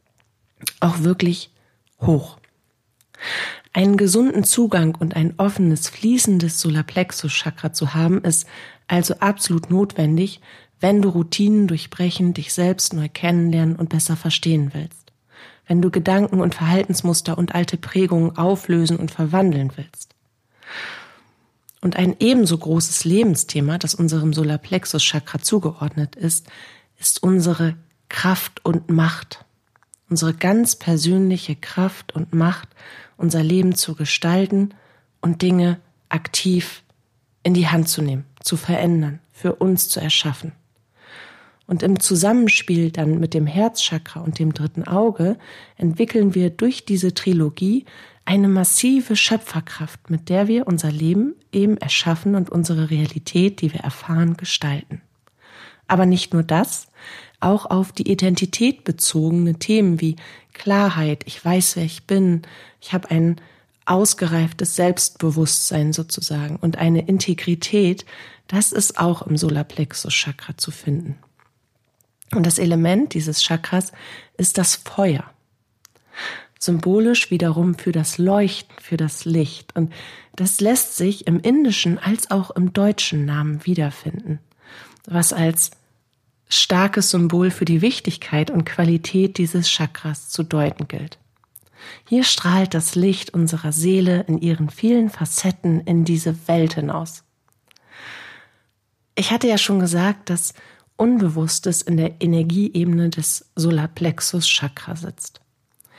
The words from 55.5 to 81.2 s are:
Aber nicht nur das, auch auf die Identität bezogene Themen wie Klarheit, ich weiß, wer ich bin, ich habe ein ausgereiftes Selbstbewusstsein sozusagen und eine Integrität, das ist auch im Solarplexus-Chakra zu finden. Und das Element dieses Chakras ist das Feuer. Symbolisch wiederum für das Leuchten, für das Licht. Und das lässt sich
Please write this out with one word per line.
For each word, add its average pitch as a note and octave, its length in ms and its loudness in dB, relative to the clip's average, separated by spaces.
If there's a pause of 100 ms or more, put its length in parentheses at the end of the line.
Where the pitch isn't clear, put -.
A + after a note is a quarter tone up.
Aber F#3+ 180 4
nicht F3+ 280 2
nur E3 100 2
das, - 440 -2 (520)
auch G3+ 280 2
auf F#3+ 240 -2
die G3+ 200 -4
Identität F#3 720 0
bezogene E3 720 0
Themen F3+ 460 2
wie D#3+ 140 0 (380)
Klarheit, F3 720 0
ich - 180 -14
weiß, F3+ 320 2
wer E3+ 80 -2
ich - 220 -8
bin, F#3 380 2 (360)
ich - 140 -10
habe F#3 180 -4
ein E3 240 2 (500)
ausgereiftes E3+ 920 0
Selbstbewusstsein D#3+ 1200 0
sozusagen D3+ 600 -6
und E3 220 -2
eine E3 300 2
Integrität, F#3 960 0 (420)
das G3+ 240 0
ist - 280 -2
auch E3+ 280 0
im D#3+ 100 0
Solarplexus-Chakra D3 1200 -4
zu - 140 -6
finden. D3+ 460 -4 (1160)
Und F#3 120 2
das E3+ 120 2
Element F3 560 2
dieses D#3 300 -2
Chakras E3+ 480 -2 (460)
ist F3+ 200 0
das F3+ 180 0
Feuer. F3+ 480 -2 (1400)
Symbolisch F#3+ 680 2
wiederum E3+ 460 2
für - 160 -4
das D#3+ 260 -2
Leuchten, F#3+ 640 0
für - 160 -4
das D#3 280 -4
Licht. E3 500 -2
Und E3 180 -2 (420)
das - 260 -2
lässt A#3 360 0
sich G3 300 -2